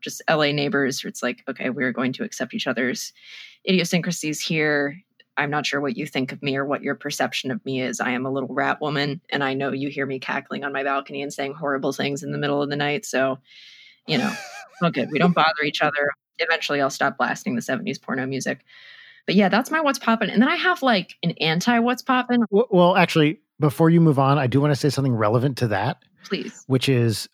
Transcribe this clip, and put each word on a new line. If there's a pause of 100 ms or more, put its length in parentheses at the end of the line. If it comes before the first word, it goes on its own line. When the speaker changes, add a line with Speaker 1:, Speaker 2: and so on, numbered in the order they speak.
Speaker 1:
just
L
A
neighbors,
it's
like,
okay,
we're
going
to
accept
each
other's (560)
idiosyncrasies
here. (400)
I'm
not
sure
what
you
think
of
me
or
what
your
perception
of
me
is.
I
am
a
little
rat
woman,
and
I
know
you
hear
me
cackling
on
my
balcony
and
saying
horrible
things
in
the
middle
of
the
night.
So, (680)
you
know, (260)
Speaker 2:
<laughs>
Speaker 1:
all
good.
We
don't
bother
each
other. (300)
Eventually,
I'll
stop
blasting
the
seventies
porno
music. (600)
But
yeah,
that's
my
what's
poppin'.
And
then
I
have,
like,
an (100)
anti
what's
poppin'. (100)
Speaker 3:
W-,
well,
actually, (200)
before
you
move
on,
I
do
wanna
say
something
relevant
to
that. (220)
Speaker 1:
Please.
Speaker 3:
Which
is,